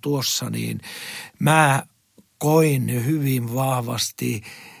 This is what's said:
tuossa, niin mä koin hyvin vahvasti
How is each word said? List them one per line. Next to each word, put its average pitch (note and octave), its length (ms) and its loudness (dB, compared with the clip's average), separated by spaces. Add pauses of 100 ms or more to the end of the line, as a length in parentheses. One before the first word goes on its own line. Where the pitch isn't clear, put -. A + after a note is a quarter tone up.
tuossa, C3+ 480 -2
niin A2+ 300 -6 (600)
mä D3 440 4 (540)
koin C#3 680 2
hyvin C3 500 -2
vahvasti B2 840 -2 (400)